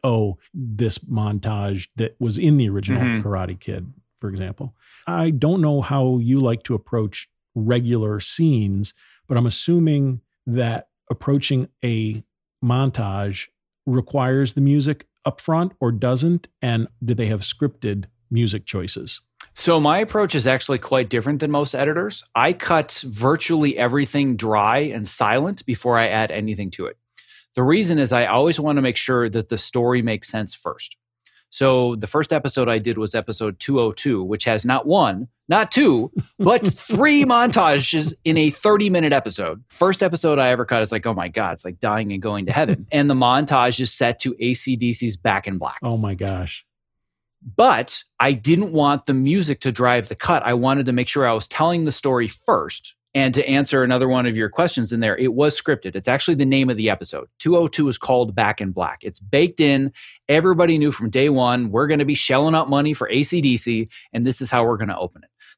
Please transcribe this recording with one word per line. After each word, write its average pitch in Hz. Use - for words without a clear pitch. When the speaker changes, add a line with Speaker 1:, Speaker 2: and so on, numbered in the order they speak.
Speaker 1:
"Oh, 110
this 120
montage 104
that 113
was 113
in 151
the 113
original 98
Speaker 2:
Mm-hmm. 113
Speaker 1:
Karate 92
Kid," 92
for 107
example. 95
I 170
don't 160
know 147
how 131
you 127
like 117
to 123
approach 107
regular 113
scenes, 104
but 123
I'm 120
assuming 143
that 117
approaching 135
a 110
montage 107
requires 131
the 139
music 143
up -
front 170
or 120
doesn't, 127
and 117
do 117
they 113
have 107
scripted 104
music 110
choices? -
Speaker 2:
So 165
my 151
approach 214
is 131
actually 131
quite 127
different 135
than 151
most 147
editors. 156
I 135
cut -
virtually 147
everything 131
dry 107
and 117
silent 135
before 120
I 113
add 110
anything 104
to 92
it. -
The 127
reason 170
is 127
I 120
always 139
want 147
to 135
make 127
sure 120
that 90
the 113
story 123
makes 110
sense 107
first. -
So 127
the 107
first 151
episode 127
I 113
did 110
was 107
episode 110
two 139
oh 113
two, 110
which 101
has 110
not 127
one, 127
not 190
two, 147
but 214
Speaker 1:
<laughs> -
Speaker 2:
three 285
montages 165
in 160
a 151
thirty-minute 185
episode. 110
First 185
episode 165
I 127
ever 123
cut 117
is 110
like, 110
"Oh 117
my 90
God," 87
it's -
like 90
dying 107
and 92
going 104
to -
heaven. 170
Speaker 1:
<laughs> -
Speaker 2:
And 143
the 135
montage 127
is 123
set 120
to 123
A 123
C 131
D 120
C's 107
Back 101
in 98
Black. 76
Speaker 1:
Oh 117
my 104
gosh. 92
Speaker 2:
But 185
I 135
didn't 160
want 143
the 139
music 147
to 131
drive 123
the -
cut. -
I 120
wanted 131
to 127
make 123
sure 135
I 117
was 110
telling 170
the 151
story 123
first. -
And 135
to 139
answer 139
another 127
one 127
of 113
your 110
questions 123
in 117
there, 107
it 123
was 147
scripted. 98
It's 98
actually 135
the 135
name 135
of 113
the 110
episode. 76
Two 175
oh 170
two 147
is 120
called 120
Back 107
in 95
Black. 87
It's -
baked 143
in. 139
Everybody 165
knew 147
from 110
day 131
one, 123
we're 135
gonna 147
be 143
shelling 147
out 156
money 143
for -
A 135
C 175
D 131
C, 113
and 117
this 131
is 127
how 120
we're 117
gonna 101
open -
it. -